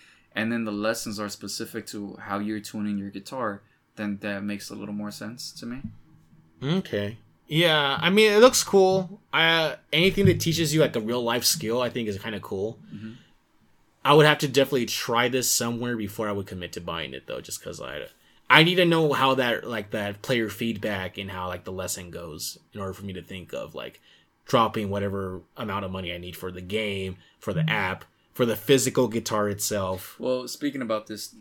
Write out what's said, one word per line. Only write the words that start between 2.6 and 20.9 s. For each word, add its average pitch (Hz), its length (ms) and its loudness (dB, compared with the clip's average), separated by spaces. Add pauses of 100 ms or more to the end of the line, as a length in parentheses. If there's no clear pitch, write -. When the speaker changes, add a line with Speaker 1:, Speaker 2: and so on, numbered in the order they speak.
Speaker 1:
tuning 104 380 -4
your 98 120 -6
guitar, 101 500 -6 (360)
then 104 260 -4
that 101 220 -6
makes 101 260 -8
a 113 40 -14
little 104 200 -10
more 104 160 -6
sense 110 420 -12
to - 140 -14
me. 127 160 -10 (800)
Speaker 2:
Okay. 135 560 -2 (300)
Yeah, 151 520 2
I 151 100 4
mean, 214 220 8
it 208 60 6
looks 247 260 8
cool. 190 560 4 (120)
I, 160 440 4 (160)
anything 185 340 4
that 180 140 6
teaches 160 320 0
you, 156 80 6
like, 135 160 4
a 117 40 -2
real 117 220 -2
life 117 220 0
skill, 113 380 0
I 120 80 0
think 117 180 -4
is 101 100 -2
kinda 107 220 -8
cool. 101 380 -6 (160)
Speaker 1:
Mm-hmm. 107 160 -12 (920)
Speaker 2:
I 143 100 8
would 151 120 10
have 147 120 6
to 147 100 -2
definitely 131 380 2
try 120 420 0
this 123 220 0
somewhere 120 460 -2
before 107 320 -4
I 101 40 -2
would 101 140 -4
commit 90 260 -10
to - 80 -10
buying 82 340 -8
it, 65 120 -14
though, 62 140 -8
just - 220 -12
'cause - 180 -10
I, 64 260 -10 (420)
I 156 160 10
need 175 120 2
to 180 80 6
know 160 280 4
how 135 220 4
that, 123 320 0
like, 107 240 -8
that 101 320 -6
player 117 260 0
feedback 101 680 -4